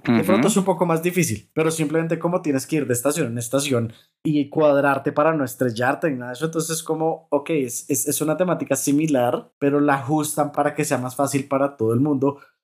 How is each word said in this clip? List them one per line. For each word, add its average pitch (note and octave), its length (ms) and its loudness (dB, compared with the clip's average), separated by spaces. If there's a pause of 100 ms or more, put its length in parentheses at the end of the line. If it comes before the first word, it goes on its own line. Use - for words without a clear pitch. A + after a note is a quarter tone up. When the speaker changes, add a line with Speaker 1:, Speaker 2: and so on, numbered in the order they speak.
Speaker 1:
De A#2+ 80 4
Speaker 2:
Ujú. A2+ 100 4
Speaker 1:
pronto G#3 240 4
es G#3+ 100 2
un F#3+ 60 4
poco F#3 220 0
más E3 180 0
difícil, E3+ 500 0
pero D#3+ 160 0
simplemente D#3+ 480 -2
como F3 240 -2
tienes C#3+ 240 0
que D#3 120 -2
ir C3+ 100 -2
de B2 60 2
estación C#3+ 340 -2
en A#2 100 -6
estación A#2+ 560 -2 (320)
y D3+ 240 0
cuadrarte C#3+ 640 2
para D#3 220 2
no D3+ 100 0
estrellarte B2 680 0
ni C3 80 -2
nada B2 140 -10
de B2 40 -12
eso, C#3 100 -6
entonces D#3+ 360 -4
como, D#3+ 480 -4
ok, C#3+ 220 0
es, C3 380 -4
es, C#3+ 180 -2
es D3 140 -2
una D#3 160 0
temática D#3+ 380 0
similar, C3 840 0
pero C#3 200 2
la C#3+ 160 4
ajustan C#3+ 580 -2
para D3 200 0
que D3+ 120 -2
sea C#3 120 -2
más B2 180 -6
fácil C#3 320 -2
para C#3 300 0
todo A2+ 160 0
el A#2 60 2
mundo, C#3 400 0 (240)